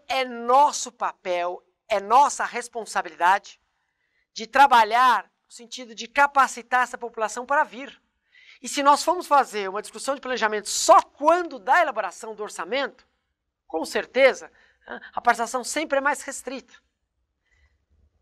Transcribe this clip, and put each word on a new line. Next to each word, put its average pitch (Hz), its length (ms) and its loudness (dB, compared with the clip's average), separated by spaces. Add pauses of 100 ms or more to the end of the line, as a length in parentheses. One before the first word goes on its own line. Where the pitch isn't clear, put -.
é 262 180 -2
nosso 247 680 0
papel, 180 680 -6 (280)
é 208 100 0
nossa 233 460 2
responsabilidade 190 1160 -4 (720)
de 220 140 -14
trabalhar 240 800 4 (160)
no - 80 -20
sentido 233 400 -18
de 220 140 -14
capacitar 254 800 0
essa 240 120 -10
população 226 480 -6
para 285 200 0
vir. 254 360 -18 (640)
E 254 60 -14
se 285 120 -6
nós 285 220 4
formos 339 240 0
fazer 214 420 0
uma 196 140 -8
discussão 247 320 -8
de 262 60 -12
planejamento 220 480 -4
só - 340 6
quando 320 560 0
da 254 220 2
elaboração 220 520 -4
do 208 120 -10
orçamento, 202 600 -6 (640)
com - 180 -6
certeza, 220 640 0 (640)
a - 80 -8
participação 233 440 -2
sempre 302 340 -4
é - 20 -4
mais 269 220 -4
restrita. - 520 -14 (1500)